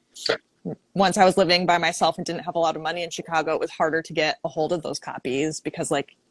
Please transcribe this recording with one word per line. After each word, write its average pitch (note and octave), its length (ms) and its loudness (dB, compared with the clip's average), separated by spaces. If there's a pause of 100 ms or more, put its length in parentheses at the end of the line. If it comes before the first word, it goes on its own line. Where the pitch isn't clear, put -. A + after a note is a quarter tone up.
(960)
once F3+ 240 2
I G3 60 8
was F#3 120 6
living F3+ 300 4
by E3+ 120 4
myself E3+ 380 0
and F3+ 100 -6
didn't E3+ 180 -6
have F3 100 -6
a F3 40 -2
lot D#3+ 180 2
of D#3 60 -10
money E3+ 200 -4
in E3+ 80 -8
Chicago, D#3+ 440 -2
it - 60 -2
was - 100 -4
harder D#3+ 320 0
to - 120 -12
get D#3 300 0
a - 40 -4
hold D#3 240 -2
of E3+ 100 -2
those - 160 -6
copies C#3 640 -4
because, D#3 300 -6
like, C#3+ 260 -4 (140)